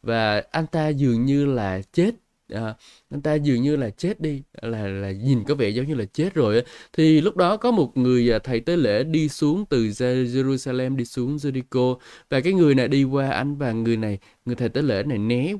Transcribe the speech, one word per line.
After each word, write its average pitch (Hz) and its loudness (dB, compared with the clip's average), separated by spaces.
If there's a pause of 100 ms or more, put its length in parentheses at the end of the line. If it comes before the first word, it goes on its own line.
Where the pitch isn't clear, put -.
và 110 0
anh 160 -2
ta 156 -2
dường 131 2
như 143 2
là 101 -2 (100)
chết, 202 0 (340)
ờ, 110 -8 (360)
anh 139 -8
ta 151 0
dường 143 2
như 147 2
là 123 -2
chết 180 -6
đi, 147 -4 (200)
là, 110 -6
là 98 -6
nhìn 113 0
có 147 -2
vẻ 127 0
giống 120 -2
như 156 -4
là 117 -2
chết 165 -4
rồi 113 2
á. 120 4 (300)
Thì 160 4
lúc 190 0
đó 180 2
có 240 0
một 180 0
người, 123 4
à, 110 2
thầy 117 -2
tế 170 0
lễ 117 2
đi 160 0
xuống 160 -2
từ 120 2
Je-, 127 0
Jerusalem 131 -2
đi 127 -2
xuống 131 -4
Jericho, 131 -2 (320)
và 135 0
cái 170 0
người 165 6
này 127 4
đi 139 4
qua 135 0
anh, 139 -2
và 135 -4
người 113 0
này, 107 -4 (260)
người 123 -4
thầy 120 -2
tế 135 -2
lễ 113 0
này 135 -2
né 123 0